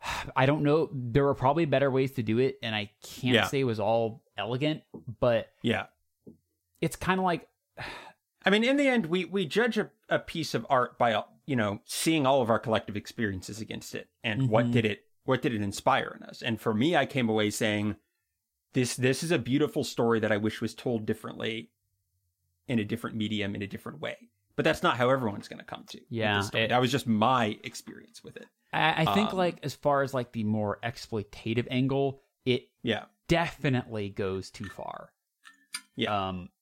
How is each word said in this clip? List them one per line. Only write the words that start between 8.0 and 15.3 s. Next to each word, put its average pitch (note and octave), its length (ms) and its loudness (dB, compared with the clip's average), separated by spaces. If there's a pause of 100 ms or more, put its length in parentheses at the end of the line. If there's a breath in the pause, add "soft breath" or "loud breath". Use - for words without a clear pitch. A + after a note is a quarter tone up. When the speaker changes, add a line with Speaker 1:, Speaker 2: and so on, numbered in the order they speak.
Speaker 2:
I F#3+ 40 6
mean, G#3+ 120 6
in C4 140 4
the C#4+ 100 2
end, B3 200 2
we, F3 180 0
we F#3 220 -2
judge A3 320 0
a, F3+ 120 -2 (200)
a G#2+ 80 2
piece - 360 -6
of A#2 140 -4
art B2+ 300 2
by, A#2+ 160 4
uh, G#2+ 80 0 (240)
you C#3 100 0
know, G#2 300 0
seeing D#3+ 400 2
all C3+ 160 6
of A2 80 0
our A2 80 6
collective G#2+ 360 -2
experiences G2+ 680 -6
against A2 340 -12
it, - 160 -10 (120)
and B2 280 0
what A2+ 160 6
Speaker 1:
Mm-hmm. A#2+ 80 0
Speaker 2:
did A#2 100 6
it, G#2 220 -2 (180)
what C3 160 2